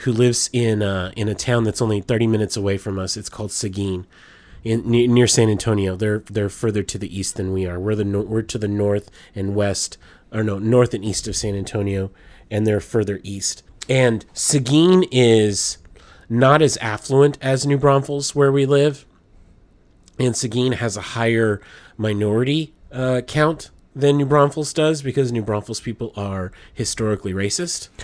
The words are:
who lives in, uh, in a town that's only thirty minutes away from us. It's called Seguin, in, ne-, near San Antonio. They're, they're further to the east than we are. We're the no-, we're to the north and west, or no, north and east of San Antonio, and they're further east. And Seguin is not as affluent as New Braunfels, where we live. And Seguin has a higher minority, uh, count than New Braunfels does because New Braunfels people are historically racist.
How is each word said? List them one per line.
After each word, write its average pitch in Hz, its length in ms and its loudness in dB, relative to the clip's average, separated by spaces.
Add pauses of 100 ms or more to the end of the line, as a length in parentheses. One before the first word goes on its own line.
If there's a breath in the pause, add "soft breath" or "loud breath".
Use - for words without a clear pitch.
who 127 100 0
lives 120 400 2
in, 113 300 0
uh, 95 340 -4
in 107 120 -2
a 104 60 -4
town 120 300 0
that's 107 160 -2
only 107 200 0
thirty 117 260 0
minutes 107 300 0
away 98 200 -2
from 98 220 -6
us. 92 180 -6
It's 107 140 -12
called 107 200 -10
Seguin, 95 560 -6 (560 soft breath)
in, 113 260 -2
ne-, 120 200 4
near 120 180 6
San 113 220 4
Antonio. 98 480 0
They're, 107 340 -2
they're 104 200 -2
further 107 320 -2
to 95 160 -10
the 95 200 -10
east - 180 -6
than 95 160 -4
we 95 140 -2
are. 87 140 -6
We're 107 160 -2
the 104 80 -2
no-, 101 160 -2
we're 110 220 -2
to 110 160 -8
the 104 100 -4
north 101 420 -2 (240 soft breath)
and 98 220 -4
west, 101 400 -2 (340 soft breath)
or 110 140 -4
no, 101 140 -2
north 120 340 2
and 101 120 -6
east 107 220 -4
of 104 100 -6
San 104 200 -4
Antonio, 98 540 -4 (400 soft breath)
and 107 160 0
they're 104 140 2
further 101 440 -2
east. 98 380 -8 (260)
And 123 360 2 (100)
Seguin 156 760 4
is 113 680 4 (500 soft breath)
not 131 320 4
as 147 180 4
affluent 135 640 2
as 135 240 0
New 143 140 2
Braunfels, 139 560 2
where 139 160 4
we 139 160 2
live. 143 400 2 (1120)
And 127 180 0
Seguin 123 360 -2
has 110 240 -4
a 104 40 -8
higher 113 600 0 (360 loud breath)
minority, 110 800 -2 (160)
uh, 127 300 -2
count 143 500 -2 (240)
than 143 220 4
New 143 100 0
Braunfels 143 460 2
does 156 300 0
because 131 280 0
New 117 120 -2
Braunfels 104 380 -4
people 117 360 -10
are 98 340 -6 (240 soft breath)
historically 107 580 -4
racist. 101 560 -4 (160 loud breath)